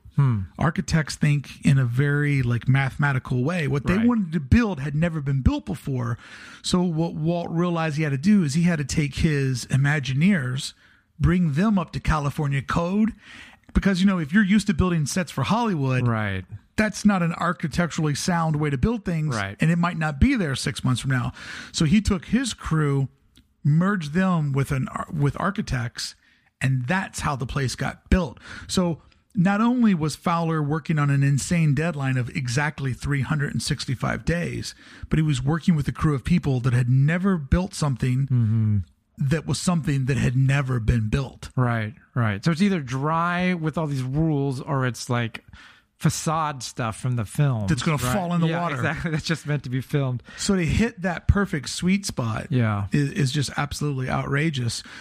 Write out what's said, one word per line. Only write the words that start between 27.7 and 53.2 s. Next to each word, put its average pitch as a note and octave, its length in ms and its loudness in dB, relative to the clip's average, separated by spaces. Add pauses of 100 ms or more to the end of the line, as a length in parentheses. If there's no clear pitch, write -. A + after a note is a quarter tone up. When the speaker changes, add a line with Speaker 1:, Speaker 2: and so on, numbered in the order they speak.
Speaker 2:
got - 360 -8
built. F3 280 2 (300)
So F3 340 0 (340)
not G3+ 240 4
only A#3 340 4
was D#3 200 -2
Fowler E3 480 0
working D3+ 360 -2
on C#3+ 120 4
an C#3 140 4
insane D3 500 2
deadline C#3 420 -2
of A#2+ 200 -2
exactly C#3 560 -2
three C#3 300 -2
hundred C#3+ 300 -2
and C#3 100 -2
sixty-five B2 600 -4
days, C#3 500 -4 (340)
but D3+ 100 2
he D#3 60 4
was C3+ 180 0
working D#3+ 320 0
with C#3+ 140 -2
a - 40 -2
crew D3+ 220 0
of B2 100 -4
people C#3+ 360 2
that B2+ 120 0
had B2 160 2
never E3+ 480 4
built E3+ 380 0
something C3+ 540 0
Speaker 1:
Mm-hmm. A2 480 2 (420)
Speaker 2:
that D3 280 0
was D3 140 -2
something D3 460 0
that C3+ 120 0
had B2 180 0
never C3 420 2
been A2+ 300 2
built. C3+ 480 -6
Speaker 1:
Right, A#2 380 0 (200)
right. G#2+ 300 0
So E3 80 2
it's D#3+ 100 0
either G3 180 2
dry E3 760 -2
with D#3 240 -4
all F3 100 -2
these C3+ 140 -2
rules C#3 580 0
or C3+ 260 -2
it's, - 240 -6
like, A#2+ 340 -4 (640)
facade D3+ 520 -2
stuff - 380 -6
from B2 160 -2
the A2 80 -2
film, A#2 420 0
Speaker 2:
That's D3 160 0
gonna D#3+ 140 0
Speaker 1:
right? B2+ 160 -2
Speaker 2:
fall F3 220 -2
in E3+ 80 2
the D#3+ 60 2
Speaker 1:
Yeah, E3 120 -2
Speaker 2:
water. E3+ 160 -2
Speaker 1:
exactly. A#2+ 340 -4
<laughs> - 20 -4
That's D#3 120 -2
just D#3+ 220 -4
meant D3 180 -2
to B2+ 60 -10
be C3 100 -2
filmed. C3 420 -2 (140)
Speaker 2:
So - 180 0
to F3+ 100 2
hit G3 380 0
that F3 260 -4
perfect F3+ 420 0
sweet G3 340 0
spot - 460 -4
Speaker 1:
Yeah. G#2+ 420 2
Speaker 2:
is, C#3+ 200 2
is C3+ 200 0